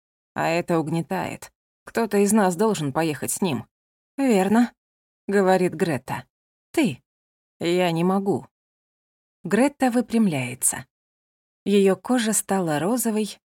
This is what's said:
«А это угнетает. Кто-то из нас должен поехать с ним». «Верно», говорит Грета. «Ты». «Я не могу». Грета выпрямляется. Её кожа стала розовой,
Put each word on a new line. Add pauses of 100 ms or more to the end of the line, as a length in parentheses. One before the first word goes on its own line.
(340)
«А
это
угнетает. (340)
Кто-то
из
нас
должен
поехать
с
ним». (500)
«Верно», (560)
говорит
Грета. (460)
«Ты». (580)
«Я
не
могу». (960)
Грета
выпрямляется. (800)
Её
кожа
стала
розовой,